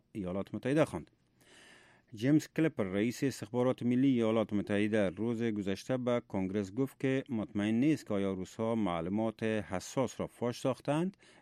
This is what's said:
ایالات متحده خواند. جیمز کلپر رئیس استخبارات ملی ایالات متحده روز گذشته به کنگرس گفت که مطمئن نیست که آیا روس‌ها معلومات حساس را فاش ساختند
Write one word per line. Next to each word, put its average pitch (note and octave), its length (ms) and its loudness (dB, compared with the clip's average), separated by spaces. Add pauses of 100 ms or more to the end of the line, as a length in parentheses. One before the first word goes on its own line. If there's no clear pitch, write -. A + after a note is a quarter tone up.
(120)
ایالات F#2+ 440 -6
متحده C#3 300 2
خواند. - 260 -8 (1000)
جیمز C3+ 420 4
کلپر D#3 280 0
رئیس G2+ 400 0
استخبارات B2 600 -2
ملی B2 240 4
ایالات A2+ 460 4
متحده G#2 560 2
روز A2+ 340 -2
گذشته G#2 540 -2
به B2 300 0
کنگرس F#2+ 460 -2
گفت C3 260 -2
که C3+ 300 0
مطمئن G#2+ 440 0
نیست C3+ 340 2
که A2 60 -2
آیا G2 200 0
روس‌ها A2+ 420 -4
معلومات G2+ 680 0
حساس A2 760 -2
را E2+ 80 -4
فاش - 340 -4
ساختند D3 560 -2 (240)